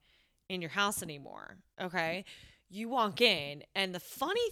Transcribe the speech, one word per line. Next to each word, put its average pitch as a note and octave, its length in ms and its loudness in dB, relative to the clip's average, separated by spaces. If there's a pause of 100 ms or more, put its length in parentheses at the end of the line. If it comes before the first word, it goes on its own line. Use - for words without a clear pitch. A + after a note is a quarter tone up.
(500)
in F#3 100 -4
your E3 120 -6
house G3+ 320 0
anymore, C#3+ 540 -12 (220)
okay? F3 460 -2 (420)
You A3 220 -6
walk A3 320 2
in, D3 420 4 (120)
and F#3+ 180 0
the F3+ 60 -4
funny G#4 520 0